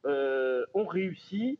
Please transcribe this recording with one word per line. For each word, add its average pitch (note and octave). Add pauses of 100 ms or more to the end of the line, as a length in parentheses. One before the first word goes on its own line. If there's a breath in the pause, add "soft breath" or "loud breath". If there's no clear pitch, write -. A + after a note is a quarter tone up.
euh, C3+
ont G3+
réussi, F#3+